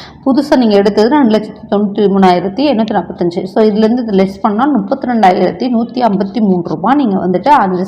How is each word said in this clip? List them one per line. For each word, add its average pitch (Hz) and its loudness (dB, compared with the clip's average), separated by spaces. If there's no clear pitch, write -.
புதுசா 285 2
நீங்க 220 2
எடுத்தது 214 2
ரெண்டு 240 2
லட்சத்தி - -6
தொண்ணூத்தி 202 0
மூணாயிரத்தி 190 2
எண்ணூத்தி 226 0
நாற்பத்தஞ்சு. 180 -4
So, 220 0
இதுலேருந்து 214 2
இது 226 -6
லெஸ் 190 0
பண்ணா, 233 0
முப்பத்திரெண்டாயிரத்தி 208 0
நூத்தி 233 -4
ஐம்பத்தி 214 -2
மூன்று 185 0
ரூபா. 190 0
நீங்க 196 0
வந்துட்டு 180 -2
அஞ்சு 190 2